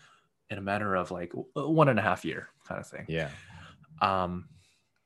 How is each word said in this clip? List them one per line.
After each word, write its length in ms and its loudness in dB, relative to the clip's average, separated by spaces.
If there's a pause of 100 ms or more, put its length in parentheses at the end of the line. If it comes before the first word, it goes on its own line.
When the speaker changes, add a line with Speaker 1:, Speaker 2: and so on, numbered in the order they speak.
(500)
Speaker 1:
in 80 -8
a 20 -8
matter 340 0
of, 160 0
like, 200 -6
w-, 180 -10 (220)
one 180 8
and 100 6
a 40 2
half 220 2
year 260 -6 (140)
kind 160 -8
of 60 -12
thing. 220 -12
Speaker 2:
Yeah. 220 -2 (680)
Speaker 1:
Um, 480 0 (580)